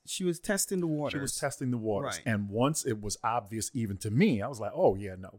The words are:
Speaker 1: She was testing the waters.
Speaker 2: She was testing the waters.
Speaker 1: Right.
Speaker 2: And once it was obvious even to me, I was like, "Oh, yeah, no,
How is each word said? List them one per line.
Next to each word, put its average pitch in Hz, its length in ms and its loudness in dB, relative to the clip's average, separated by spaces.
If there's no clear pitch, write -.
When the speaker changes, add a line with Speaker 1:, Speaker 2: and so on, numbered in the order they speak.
Speaker 1:
She - 180 -6
was 175 140 0
testing 190 420 0
the 175 60 0
waters. 147 320 0
Speaker 2:
She - 20 -2
was 135 160 -4
testing 131 340 -2
the 120 80 0
waters. 107 380 0
Speaker 1:
Right. 80 100 -12
Speaker 2:
And 104 240 2
once 123 340 2
it 110 160 -2
was 104 240 -4
obvious 110 500 -2
even 101 240 -2
to 107 120 -6
me, 127 320 6
I 120 60 -2
was 123 120 -8
like, 104 140 -2
"Oh, 151 220 6
yeah, 98 220 -6
no, 95 200 -12